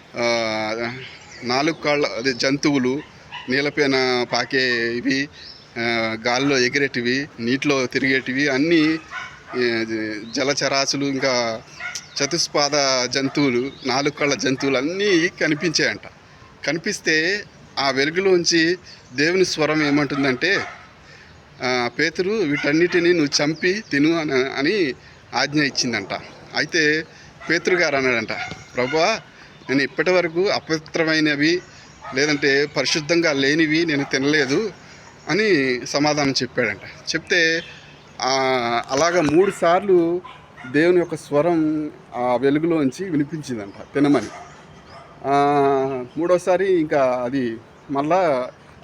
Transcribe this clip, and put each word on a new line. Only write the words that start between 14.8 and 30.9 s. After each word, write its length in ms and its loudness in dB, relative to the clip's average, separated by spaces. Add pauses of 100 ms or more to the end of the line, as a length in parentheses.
కనిపించాయంట. 720 -2 (680)
కనిపిస్తే 760 -2 (360)
ఆ 100 2
వెలుగులోంచి 880 2 (360)
దేవుని 320 2
స్వరం 380 0
ఏమంటుందంటే, 840 0 (1000)
ఆ, 260 0 (100)
"పేతురు, 300 -2
వీటన్నిటిని 840 2
నువ్వు 300 0
చంపి 480 -2
తిను" 280 2
అని, 140 -4
అని 600 0 (420)
ఆజ్ఞ 260 0
ఇచ్చిందంట. 520 -2 (420)
అయితే 500 0 (440)
పేతురు 260 2
గారు 200 2
అన్నాడంట, 360 0 (440)
"ప్రభువా, 440 0 (500)
నేను 120 2
ఇప్పటి 300 0
వరకు 380 2
అపవిత్రమైనవి 1120 0 (540)